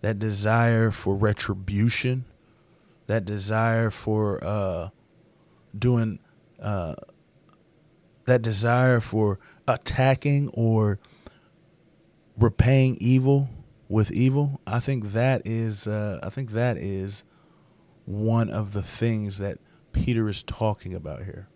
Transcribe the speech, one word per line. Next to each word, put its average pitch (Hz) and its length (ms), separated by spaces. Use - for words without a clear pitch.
that 107 160
desire 110 720
for 98 260
retribution, 107 1080
that 107 180
desire 110 680
for, 107 520
uh, 95 460
doing, 113 400
uh, 90 360
that 123 160
desire 117 580
for 104 380
attacking 135 880
or 110 420
repaying 127 600
evil 131 500
with 104 240
evil. 135 540
I 117 140
think 117 320
that 120 340
is, 113 400
uh, 104 380
I 92 80
think 127 200
that 117 240
is 98 480
one 110 440
of 101 240
the 101 80
things 104 560
that 98 220
Peter 113 340
is 101 140
talking 101 540
about 78 280
here. 98 320